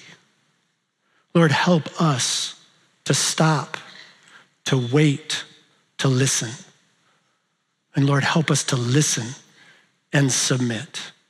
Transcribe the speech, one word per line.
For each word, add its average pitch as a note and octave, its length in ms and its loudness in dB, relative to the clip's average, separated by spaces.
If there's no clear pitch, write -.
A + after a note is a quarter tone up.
Lord, E3 180 4
help - 500 0
us - 600 -2
to D3 100 0
stop, - 640 0
to C#3 100 2
wait, C3+ 680 0
to C#3 100 0
listen. B2+ 420 0
And C#3 100 4
Lord, C#3 160 2
help - 280 0
us C#3+ 140 0
to - 120 -2
listen B2 580 0
and C#3 180 2
submit, B2 840 -4